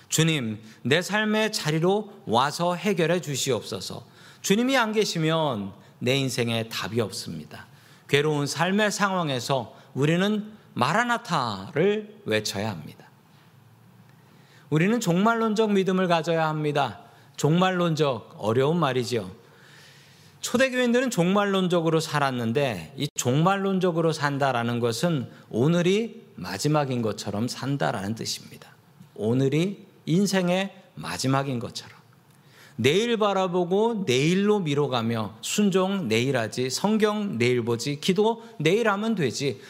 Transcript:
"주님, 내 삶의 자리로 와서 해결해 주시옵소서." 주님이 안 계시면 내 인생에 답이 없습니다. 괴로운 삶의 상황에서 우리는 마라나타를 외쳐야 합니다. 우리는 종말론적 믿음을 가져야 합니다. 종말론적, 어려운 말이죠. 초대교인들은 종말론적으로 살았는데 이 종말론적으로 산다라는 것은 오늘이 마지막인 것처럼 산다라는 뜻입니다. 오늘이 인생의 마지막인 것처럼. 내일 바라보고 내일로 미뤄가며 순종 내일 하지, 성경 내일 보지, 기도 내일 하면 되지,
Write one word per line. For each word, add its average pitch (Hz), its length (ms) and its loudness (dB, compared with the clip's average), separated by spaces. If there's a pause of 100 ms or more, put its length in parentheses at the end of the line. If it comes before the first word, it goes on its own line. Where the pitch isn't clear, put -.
"주님, 139 540 0 (220)
내 147 180 2
삶의 214 500 0
자리로 185 640 0 (140)
와서 147 480 0
해결해 170 460 0
주시옵소서." 110 840 -6 (360)
주님이 247 360 2
안 220 140 2
계시면 156 800 0 (240)
내 123 200 0
인생에 117 520 -2
답이 113 320 -4
없습니다. - 640 -8 (420)
괴로운 143 380 2
삶의 190 460 0
상황에서 147 840 -2 (200)
우리는 185 580 0 (220)
마라나타를 165 1500 -2
외쳐야 107 440 -2
합니다. 80 400 -12 (1600)
우리는 190 300 2
종말론적 220 720 2
믿음을 190 360 2
가져야 165 400 2
합니다. 147 520 -2 (380)
종말론적, 160 1000 2
어려운 131 400 2
말이죠. 120 540 -2 (1080)
초대교인들은 247 680 2
종말론적으로 180 880 2
살았는데 127 1000 -2
이 - 180 -6
종말론적으로 175 960 0
산다라는 131 640 0
것은 120 500 -2 (200)
오늘이 175 760 0 (120)
마지막인 127 640 -2
것처럼 104 460 -4
산다라는 127 680 -4
뜻입니다. - 540 -12 (460)
오늘이 135 680 0 (200)
인생의 190 680 2 (220)
마지막인 131 640 -2
것처럼. - 360 -12 (800)
내일 202 400 4
바라보고 190 880 2
내일로 185 540 4
미뤄가며 123 800 -2
순종 190 640 0
내일 120 300 2
하지, 120 320 -2
성경 208 680 0
내일 120 260 2
보지, 120 380 -4
기도 214 420 2 (160)
내일 202 300 2
하면 208 260 -2
되지, 131 540 -2